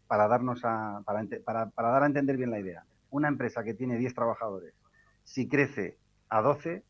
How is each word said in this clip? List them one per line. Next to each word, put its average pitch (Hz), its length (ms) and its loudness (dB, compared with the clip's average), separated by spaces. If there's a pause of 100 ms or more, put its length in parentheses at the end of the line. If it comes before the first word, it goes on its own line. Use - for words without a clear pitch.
para 107 220 4
darnos 123 360 2
a, 110 420 -2
para 104 160 -2
ente-, 107 180 -8
para, 113 300 -2
para 117 220 -2
dar 135 120 6
a 147 40 6
entender 139 300 2
bien 123 140 -2
la 107 80 -4
idea. 87 240 -8 (260)
Una 147 200 0
empresa 120 340 -2
que 110 100 -4
tiene 120 240 -4
diez 123 160 -2
trabajadores, 107 600 -4 (500)
si 123 240 -4
crece 135 500 0 (300)
a 110 140 2
doce, 147 480 0